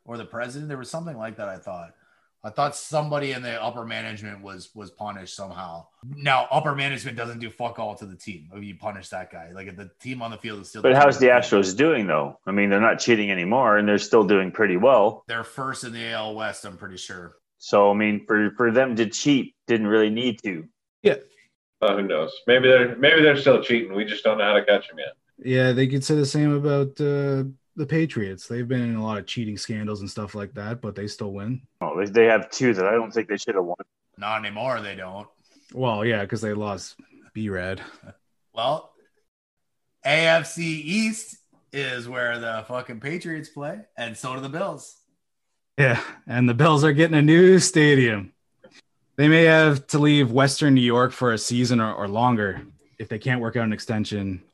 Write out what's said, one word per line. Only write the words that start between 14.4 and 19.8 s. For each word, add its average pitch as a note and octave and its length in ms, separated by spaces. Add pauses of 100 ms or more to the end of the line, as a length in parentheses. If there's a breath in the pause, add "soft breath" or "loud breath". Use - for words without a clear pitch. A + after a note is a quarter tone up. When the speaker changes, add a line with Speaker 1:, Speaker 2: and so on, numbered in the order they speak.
Speaker 2:
pretty G2 260
well. A2 500
Speaker 1:
They're A#2 180
first C3 400
in A#2 100
the A#2 100
A A2+ 80
L A2 220
West, G#2+ 320
I'm F#2+ 100
pretty F#2+ 220
sure. F2+ 380 (200)
Speaker 2:
So, G2+ 340
I G2+ 40
mean, G#2 320
for, G#2 320
for A#2+ 120
them B2+ 260
to A2+ 120
cheat, C3+ 460 (120)
didn't A2 200